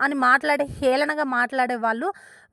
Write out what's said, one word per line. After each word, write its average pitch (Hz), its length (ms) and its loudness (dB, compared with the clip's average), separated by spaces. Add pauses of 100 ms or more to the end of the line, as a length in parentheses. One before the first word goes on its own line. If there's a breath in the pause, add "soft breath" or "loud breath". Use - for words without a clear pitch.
అని 277 180 0
మాట్లాడే, 277 540 2
హేళనగా 294 560 0
మాట్లాడే 247 480 -2
వాళ్ళు, 226 320 -2 (440 loud breath)